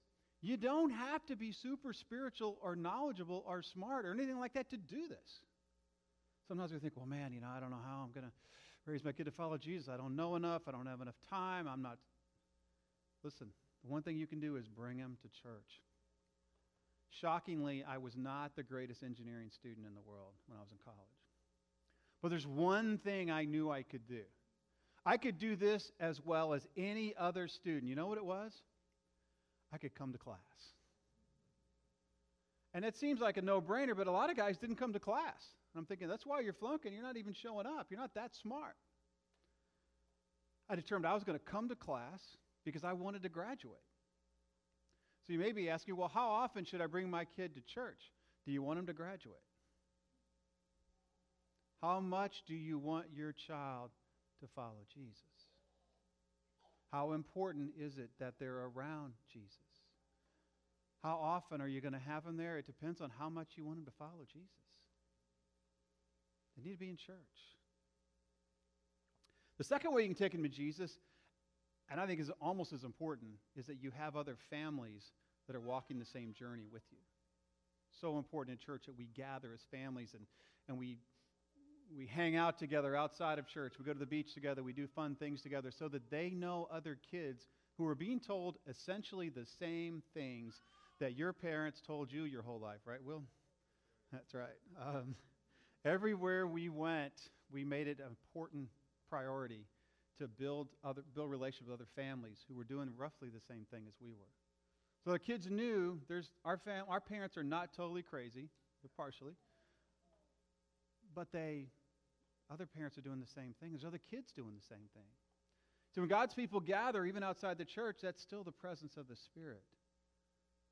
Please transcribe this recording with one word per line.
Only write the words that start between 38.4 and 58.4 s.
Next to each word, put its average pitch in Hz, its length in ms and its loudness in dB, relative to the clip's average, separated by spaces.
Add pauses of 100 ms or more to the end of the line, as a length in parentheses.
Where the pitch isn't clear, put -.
I 202 80 4
determined 175 300 2
I 170 80 6
was 208 100 2
gonna 165 140 2
come 214 300 -2
to 233 80 -2
class 139 600 -6 (280)
because 156 200 -4
I 180 80 2
wanted 190 300 -2
to 185 60 -2
graduate. 170 540 -6 (1400)
So - 100 -4
you 165 60 6
may 202 140 4
be 190 180 2
asking, 165 260 0
"Well, 180 120 2
how 226 200 4
often 214 360 4
should 180 160 -2
I 170 60 4
bring 180 220 0
my 170 160 2
kid 170 300 -4
to 131 80 -10
church? - 500 -8 (320)
Do 143 80 0
you 139 100 4
want 151 160 2
him 180 80 0
to 170 60 -2
graduate?" 160 500 -8 (2500)
How 185 200 4
much 190 440 2
do 160 100 -6
you 156 240 0
want 160 340 0
your 151 200 -4
child 135 600 -6 (480)
to 135 80 -14
follow 110 400 -8
Jesus? - 600 -18 (1400)
How 147 220 2
important 151 640 0
is 147 220 -6
it 117 200 -8
that 127 200 -6
they're 127 260 -4